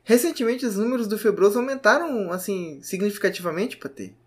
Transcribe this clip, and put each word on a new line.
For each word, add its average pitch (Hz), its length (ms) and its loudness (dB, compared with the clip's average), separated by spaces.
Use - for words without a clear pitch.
Recentemente, 247 600 2
os 208 120 -2
números 233 320 0
do 208 100 -2
Febroso 208 400 4
aumentaram, 262 720 2
assim, 180 500 -6
significativamente, 190 960 -2
Patê. - 360 -12